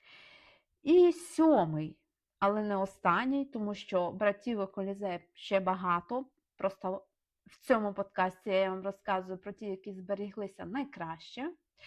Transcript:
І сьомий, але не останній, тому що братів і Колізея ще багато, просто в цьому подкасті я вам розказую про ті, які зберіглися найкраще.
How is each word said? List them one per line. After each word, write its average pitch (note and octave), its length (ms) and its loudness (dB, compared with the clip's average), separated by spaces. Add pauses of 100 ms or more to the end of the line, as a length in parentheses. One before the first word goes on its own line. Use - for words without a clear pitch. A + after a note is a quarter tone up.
(840)
І F4 280 8
сьомий, F#3 840 2 (420)
але G#3 240 2
не G3+ 140 -2
останній, G#3+ 680 0
тому G#3 300 -6
що F3 360 -2
братів G3+ 520 0
і F#3+ 40 -2
Колізея G3 520 -6 (140)
ще - 260 -2
багато, F#3 680 -2 (300)
просто F#3+ 500 -4 (400)
в - 120 -20
цьому G#3+ 360 0
подкасті G3 560 -4
я F#3+ 200 2
вам F#3+ 140 -6
розказую F#3+ 540 -4
про G3+ 140 -12
ті, G#3+ 140 -14
які G3 280 -8
зберіглися G3 720 -8
найкраще. A#3 880 -10 (340)